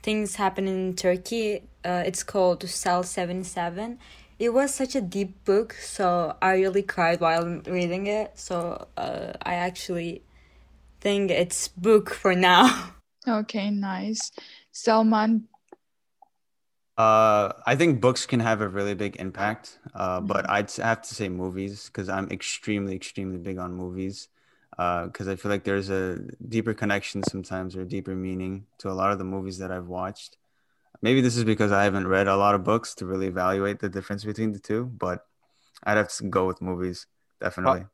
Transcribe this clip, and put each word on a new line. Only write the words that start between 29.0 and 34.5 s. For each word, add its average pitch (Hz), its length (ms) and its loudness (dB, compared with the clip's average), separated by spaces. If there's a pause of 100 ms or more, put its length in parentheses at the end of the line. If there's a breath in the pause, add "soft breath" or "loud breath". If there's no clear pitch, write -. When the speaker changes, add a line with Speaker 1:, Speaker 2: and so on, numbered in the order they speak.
Speaker 3:
lot 98 120 2
of 98 40 -2
the 92 60 -8
movies 95 360 -8
that 92 120 -8
I've 90 160 -8
watched. 92 500 -10 (640)
Maybe 127 200 4
this 120 160 2
is 117 80 2
because 107 260 4
I 101 140 6
haven't 95 220 2
read 95 200 4
a 98 100 4
lot 101 180 6
of 92 100 -2
books 110 300 0
to 95 100 -8
really 95 220 -2
evaluate 95 520 0
the 101 100 -4
difference 101 360 -8
between 107 260 -4